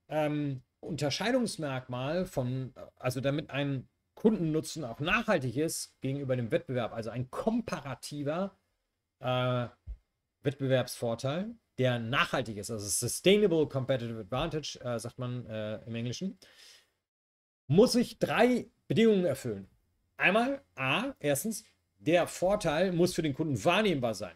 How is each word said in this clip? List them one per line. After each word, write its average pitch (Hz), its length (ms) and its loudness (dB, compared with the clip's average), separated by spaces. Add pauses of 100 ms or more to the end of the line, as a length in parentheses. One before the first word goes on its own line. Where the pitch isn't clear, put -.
ähm, 147 520 -2 (180)
Unterscheidungsmerkmal 151 1500 -2
von, 131 480 -4 (240)
also 127 220 -2
damit 139 300 -2
ein 139 380 -2 (260)
Kundennutzen 160 720 0
auch 113 160 -8
nachhaltig 170 580 0
ist - 440 -4
gegenüber 135 340 -2
dem 117 160 -2
Wettbewerb, 123 420 -2
also 113 160 -6
ein 123 220 -6
komparativer, 160 1200 -4 (640)
äh, 127 480 0 (760)
Wettbewerbsvorteil, 131 1120 -2 (220)
der 127 220 2
nachhaltig 120 580 -2
ist, 104 140 -8
also 104 160 -6
Sustainable 165 800 4
Competitive 120 520 -2
Advantage, 147 640 -4
äh, 120 180 -4
sagt 117 200 -12
man, 123 280 -6
äh, 107 380 -6
im 113 100 -6
Englischen, 123 420 -4 (1300)
muss 185 280 8
ich - 240 0
drei 208 480 4 (200)
Bedingungen 202 380 6
erfüllen. 113 420 -4 (500)
Einmal, 226 440 2 (140)
A, 165 440 -2
erstens, 147 440 -2 (360)
der 151 280 4
Vorteil 185 640 0
muss 175 220 4
für 170 100 -2
den 151 100 0
Kunden 135 300 -2
wahrnehmbar 175 500 2
sein. 92 220 -10